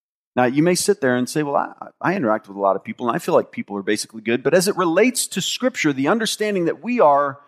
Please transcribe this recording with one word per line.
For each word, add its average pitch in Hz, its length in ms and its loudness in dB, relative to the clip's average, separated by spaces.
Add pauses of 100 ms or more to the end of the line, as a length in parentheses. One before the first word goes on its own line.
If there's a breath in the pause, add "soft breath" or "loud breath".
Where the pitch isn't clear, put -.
(340)
Now, 127 100 2
you 131 180 0
may 175 120 4
sit - 260 0
there 123 160 2
and 123 140 -2
say, 151 140 -2
"Well, 143 120 -4
I, - 320 -6 (120)
I 165 160 -2
interact 110 320 -2
with 98 100 -12
a - 20 -4
lot 98 160 2
of - 80 -10
people, 120 240 -8
and 117 80 -2
I 180 40 -4
feel 175 140 -2
like 117 180 4
people 101 240 -8
are 98 60 -4
basically 107 380 -4
good." 113 220 -2
But 139 100 0
as 180 160 4
it 202 80 -2
relates 185 520 0
to - 120 -6
Scripture, 202 540 -2
the 135 140 -2
understanding 208 580 -2
that - 160 -4
we 240 180 -2
are 143 480 4